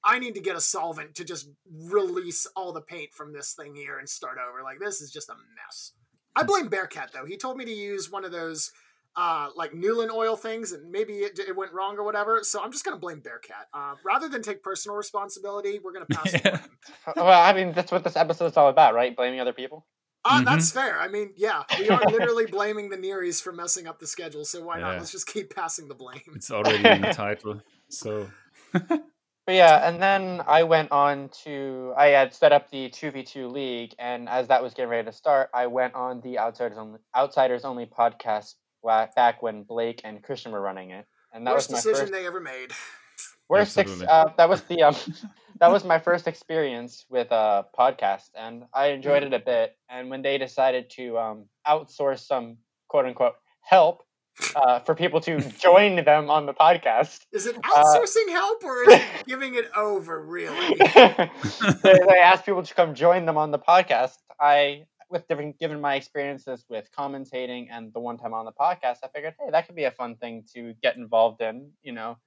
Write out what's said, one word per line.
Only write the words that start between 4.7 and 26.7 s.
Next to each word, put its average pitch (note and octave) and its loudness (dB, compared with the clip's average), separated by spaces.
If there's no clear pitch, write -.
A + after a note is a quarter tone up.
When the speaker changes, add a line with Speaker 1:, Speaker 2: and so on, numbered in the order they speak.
Speaker 1:
this F#3+ -8
is C#3+ -20
just D3 -18
a G2+ -18
mess. - -20
I D#4 0
blame F#4 -2
Bearcat, F3+ -8
though. C3+ -16
He F#3+ -14
told C4 -10
me C4 -14
to A#3 -14
use G3+ -10
one F#3+ -12
of F3 -14
those, E3 -10
uh, D#3+ -4
like, D#3 -10
Newland A3 -4
oil A3+ -2
things, A3 -10
and D#3+ -18
maybe G#3 -6
it, G3+ -8
it G3 -8
went F#3+ -10
wrong G3 -8
or G#3 -8
whatever. G#3+ -2
So G3+ -6
I'm A#3+ -12
just D4 -10
gonna E4+ -8
blame E3 -14
Bearcat. A2+ -20
Uh, C#3+ -10
rather C#4 -2
than C4 -8
take G#3 -12
personal G#3 -10
responsibility, G3+ -8
we're F#3 -14
gonna F3+ -16
pass D#3+ -6
the E3+ -2
Speaker 2:
<laughs> - -20
Yeah. F#3 0
Speaker 1:
blame. F3 0
Speaker 3:
Well, F3+ 10
I F#3 8
mean, F#3 0
that's E3 -4
what F3 -2
this E3 -2
episode's D#3+ 0
all D3 8
about, C3 6
right? A#2+ 0
Blaming B2+ -4
other B2 -4
people? C3+ -14
Speaker 1:
Uh, C4 4
Speaker 2:
Mm-hmm. B3+ 2
Speaker 1:
that's E3 2
fair. B3 -4
I E3+ -6
mean, G3+ -8
yeah, F#3 -4
we G3+ -2
are F#3 4
Speaker 3:
<laughs> G#3 4
Speaker 1:
literally A#3 0
blaming G#3 -6
the G3 -12
Nearys F#3 -8
for F#3 -12
messing E3+ -8
up D#3+ -18
the D#3+ -18
schedule, D3+ -12
so E3+ -10
why E3+ -10
not? - -6
Speaker 2:
Yeah. F2+ -8
Speaker 1:
Let's - -14
just F#3+ -10
keep G3 -12
passing E3 -10
the C#3 -18
blame. B2+ -20
Speaker 2:
It's - -8
already G#2+ 0